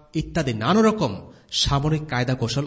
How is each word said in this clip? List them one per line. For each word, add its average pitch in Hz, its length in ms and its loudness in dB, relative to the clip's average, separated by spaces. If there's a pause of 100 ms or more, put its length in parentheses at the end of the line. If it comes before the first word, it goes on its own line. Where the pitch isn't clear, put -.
(140)
ইত্যাদি 151 400 -2
নানা 147 280 4
রকম 170 480 0 (200)
সামরিক 151 560 0
কায়দা 127 280 0
কৌশল 127 320 -2